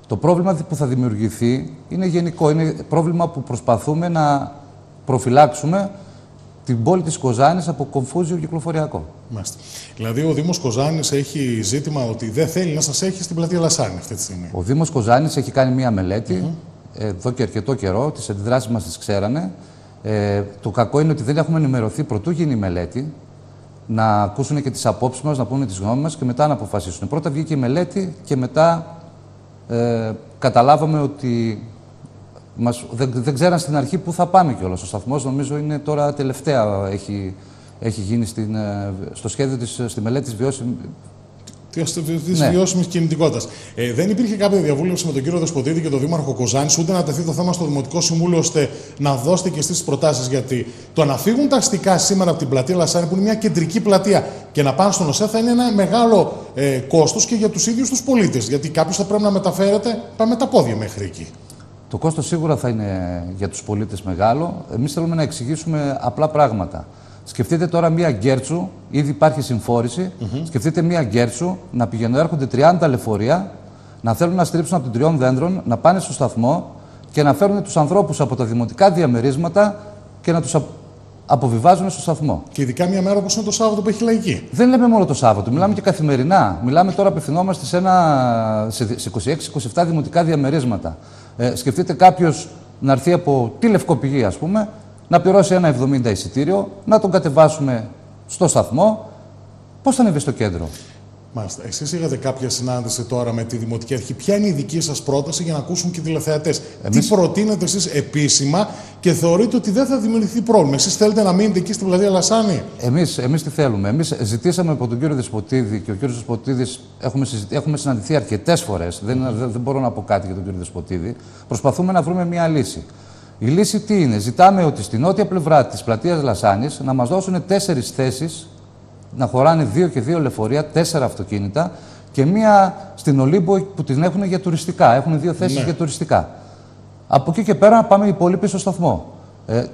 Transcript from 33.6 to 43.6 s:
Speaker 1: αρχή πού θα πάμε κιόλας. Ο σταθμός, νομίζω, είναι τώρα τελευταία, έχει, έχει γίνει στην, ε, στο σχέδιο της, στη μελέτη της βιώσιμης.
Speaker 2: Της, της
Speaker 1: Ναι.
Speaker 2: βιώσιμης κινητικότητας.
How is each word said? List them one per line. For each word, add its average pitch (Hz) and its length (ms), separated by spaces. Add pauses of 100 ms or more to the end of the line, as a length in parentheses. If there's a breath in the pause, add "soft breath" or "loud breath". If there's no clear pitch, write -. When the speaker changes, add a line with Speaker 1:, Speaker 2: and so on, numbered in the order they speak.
Speaker 1:
αρχή 143 220
πού 170 140
θα 175 140
πάμε 175 260
κιόλας. 92 300
Ο 95 40
σταθμός, 120 380
νομίζω, 135 320
είναι 151 220
τώρα 147 360
τελευταία, 123 760
έχει, 98 440 (460 loud breath)
έχει 113 200
γίνει 113 260
στην, 107 280
ε, 101 380 (200)
στο - 160
σχέδιο 135 280
της, 117 300
στη 107 140
μελέτη 117 240
της 123 100
βιώσιμης. 123 400 (960)
Speaker 2:
Της, 165 220 (320)
της 170 140
Speaker 1:
Ναι. 151 100
Speaker 2:
βιώσιμης 180 380
κινητικότητας. 160 600 (260 loud breath)